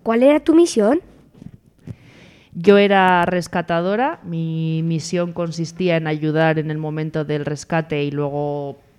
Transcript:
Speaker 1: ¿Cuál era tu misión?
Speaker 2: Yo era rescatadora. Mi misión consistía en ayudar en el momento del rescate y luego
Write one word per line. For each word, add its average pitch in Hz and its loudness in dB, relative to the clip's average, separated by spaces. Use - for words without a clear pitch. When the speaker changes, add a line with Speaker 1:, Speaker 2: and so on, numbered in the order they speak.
Speaker 1:
¿Cuál 226 2
era 294 6
tu 302 2
misión? 320 4
Speaker 2:
Yo 202 6
era 185 4
rescatadora. 180 -2
Mi 160 -4
misión 170 -4
consistía 170 -4
en 160 -4
ayudar 156 0
en 156 -4
el 151 -6
momento 156 -6
del 147 -4
rescate 151 -4
y 143 -4
luego 143 -6